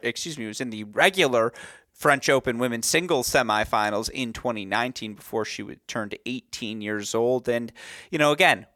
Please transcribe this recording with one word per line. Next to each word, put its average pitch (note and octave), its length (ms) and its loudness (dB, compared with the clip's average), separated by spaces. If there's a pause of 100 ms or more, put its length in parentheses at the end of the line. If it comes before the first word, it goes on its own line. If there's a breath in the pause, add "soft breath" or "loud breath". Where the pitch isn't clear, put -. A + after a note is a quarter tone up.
excuse D3 340 -6
me, A2+ 100 -8
was G#2+ 140 -8
in B2 80 -4
the G#2+ 140 -8
regular B2+ 680 4 (400 loud breath)
French C#3+ 380 2
Open B2+ 300 2
women's A#2+ 260 -2
singles E3 420 0
semifinals G#2+ 840 0
in A#2+ 200 -6
twenty A2 320 -4
nineteen G#2+ 520 -4
before G#2+ 280 -4
she - 200 -8
w-, - 240 -14
turned G#2 280 -6 (120)
eighteen A2+ 540 -8
years G#2 340 -4
old. A#2+ 340 2
And, A#2+ 240 -2 (380 loud breath)
you D#3+ 80 -2
know, D3 120 6
again, D3 440 4